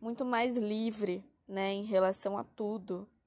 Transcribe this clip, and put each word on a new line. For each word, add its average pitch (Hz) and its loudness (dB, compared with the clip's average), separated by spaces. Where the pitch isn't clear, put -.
muito 233 -4
mais 247 2
livre, 214 -2
né, 196 -2
em 202 -4
relação 196 4
a 208 -4
tudo, 208 -6